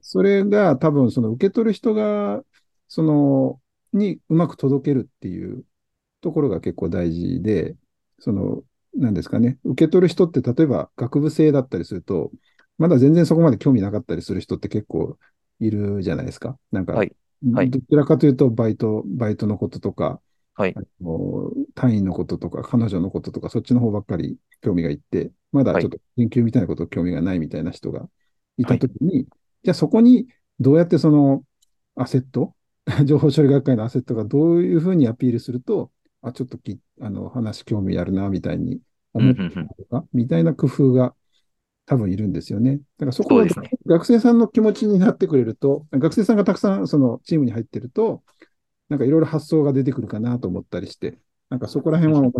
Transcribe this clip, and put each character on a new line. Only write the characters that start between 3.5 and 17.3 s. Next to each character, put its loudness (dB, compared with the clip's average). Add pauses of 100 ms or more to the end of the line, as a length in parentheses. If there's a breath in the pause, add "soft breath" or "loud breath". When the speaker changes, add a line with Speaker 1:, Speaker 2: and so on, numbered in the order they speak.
Speaker 1:
に -2 (100)
う 2
ま 4
く -16
届 0
け 2
る -2
っ -20
て -12
い -10
う -12 (580)
と -4
こ 0
ろ 2
が -4
結 -6
構 -4
大 -2
事 -4
で、 -2 (440)
そ -4
の、 -4 (320)
な 0
ん 0
で -2
す -14
か 0
ね、 2
受 0
け -2
取 4
る 4
人 2
っ -10
て 0
例 0
え 4
ば -4
学 -4
部 0
生 4
だ 2
っ -4
た -6
り -6
す -12
る -8
と、 -4 (460)
ま 2
だ 4
全 6
然 6
そ 2
こ 4
ま 6
で 0
興 2
味 2
な -4
か -4
っ -6
た -6
り -6
す -8
る -4
人 -6
っ -8
て -8
結 -6
構 -6 (420)
い -2
る -4
じ -4
ゃ -2
な -6
い -8
で -8
す -20
か。 -10 (140)
な -4
ん -6
か、 -6
Speaker 2:
は 0
い。 -6 (380)